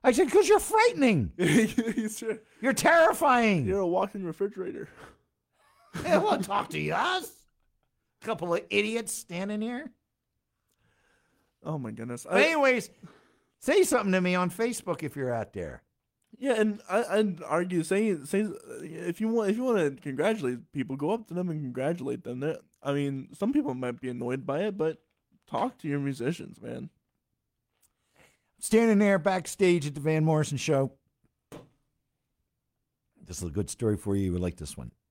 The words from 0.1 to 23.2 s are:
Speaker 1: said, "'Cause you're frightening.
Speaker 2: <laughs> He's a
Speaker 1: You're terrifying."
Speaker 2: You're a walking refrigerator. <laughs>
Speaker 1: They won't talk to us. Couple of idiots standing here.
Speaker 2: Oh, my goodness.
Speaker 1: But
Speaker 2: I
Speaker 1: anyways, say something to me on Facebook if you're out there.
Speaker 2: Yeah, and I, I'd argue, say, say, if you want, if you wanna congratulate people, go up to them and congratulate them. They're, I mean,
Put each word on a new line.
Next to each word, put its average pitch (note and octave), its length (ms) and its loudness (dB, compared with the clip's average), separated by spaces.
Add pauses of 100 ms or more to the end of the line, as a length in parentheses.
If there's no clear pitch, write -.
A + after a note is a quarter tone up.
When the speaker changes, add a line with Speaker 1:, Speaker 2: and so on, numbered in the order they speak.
Speaker 1:
said, C4 180 4
"'Cause F#4 200 6
you're G#4 100 8
frightening. C#4 720 4
Speaker 2:
<laughs> - 40 -14
He's G#3+ 840 2
a A3 140 -4 (220)
Speaker 1:
You're B3+ 140 2
terrifying." B3 920 4
Speaker 2:
You're F#3+ 140 0
a F#3+ 80 0
walking F#3+ 380 -2
refrigerator. F#3 640 -6 (500)
<laughs> - 540 -20 (100)
Speaker 1:
They F4 140 4
won't F4+ 260 2
talk F#3+ 280 -4
to D3+ 180 -4
us. C4+ 420 -2 (920)
Couple F3+ 320 -2
of - 140 0
idiots G#3+ 440 0
standing G3+ 480 -8
here. A#3+ 280 -8 (1700)
Speaker 2:
Oh, D3+ 140 -6
my A#2+ 140 -8
goodness. A#2 380 -10
Speaker 1:
But F#3 100 2
Speaker 2:
I C4+ 60 6
Speaker 1:
anyways, C#4 440 2 (680)
say F#4 240 4
something A3+ 280 2
to F#3 80 4
me F3+ 160 2
on F3+ 140 0
Facebook F#3+ 540 -4
if C#3+ 120 -8
you're B2+ 180 -2
out A2 200 -6
there. E2 300 -10 (540)
Speaker 2:
Yeah, B3 220 0
and G#3+ 300 0
I, G3+ 140 0 (160)
I'd F#3+ 240 0
argue, F3 400 0
say, G3+ 420 0
say, G3 200 0 (360)
if E3 400 -8
you A3 80 0
want, A3 220 2
if G#3+ 40 2
you A#3+ 80 -4
wanna G3+ 280 2
congratulate C#3 840 -2
people, C3 240 -4
go D3 140 -2
up - 160 -4
to - 60 -12
them F3+ 160 -4
and D#3 120 -4
congratulate C3 640 -4
them. B2 160 -8
They're, D#3 160 -4 (240)
I C#3+ 120 -4
mean, C#3 400 -2